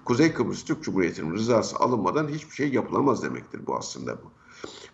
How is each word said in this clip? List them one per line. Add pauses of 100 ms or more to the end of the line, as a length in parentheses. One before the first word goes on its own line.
Kuzey
Kıbrıs
Türk
Cumhuriyeti'nin
rızası
alınmadan
hiçbir
şey
yapılamaz
demektir
bu
aslında
bu. (640)